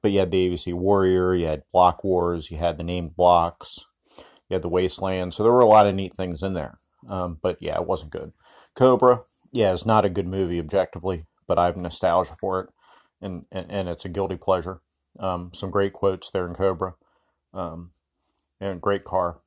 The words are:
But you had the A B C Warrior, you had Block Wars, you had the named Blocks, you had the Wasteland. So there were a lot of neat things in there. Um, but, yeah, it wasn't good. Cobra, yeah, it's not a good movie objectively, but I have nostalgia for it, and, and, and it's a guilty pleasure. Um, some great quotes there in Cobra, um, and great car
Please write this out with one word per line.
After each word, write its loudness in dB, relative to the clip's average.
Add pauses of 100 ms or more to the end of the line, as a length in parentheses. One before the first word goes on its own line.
But 2
you 2
had 0
the 2
A 0
B -4
C -4
Warrior, 2
you 0
had -4 (100)
Block 4
Wars, -2
you -12
had -2
the -12
named -6
Blocks, 2 (640)
you -6
had -2
the -6
Wasteland. -2
So -6
there 6
were 6
a 8
lot 8
of 0
neat -6
things -6
in -4
there. -8 (300)
Um, -8
but, -2
yeah, -6
it -4
wasn't -6
good. -12 (420)
Cobra, 4 (300)
yeah, 2
it's -4
not 4
a 2
good -6
movie -4
objectively, -4 (220)
but 0
I 4
have -2
nostalgia -2
for -4
it, -14 (500)
and, -12
and, -10
and -4
it's -10
a -10
guilty -4
pleasure. -2 (380)
Um, -6
some -8
great 0
quotes -4
there -4
in -10
Cobra, -2 (600)
um, -10 (680)
and -8
great -2
car -4